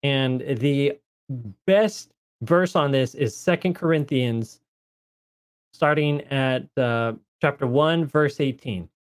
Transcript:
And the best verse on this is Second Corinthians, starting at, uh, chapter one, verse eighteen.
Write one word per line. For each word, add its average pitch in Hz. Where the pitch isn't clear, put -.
And 135
the 139
best 208
verse 170
on 147
this 131
is 143
Second 175
Corinthians, 127
starting 147
at, 131
uh, 117
chapter 143
one, 156
verse 147
eighteen. 120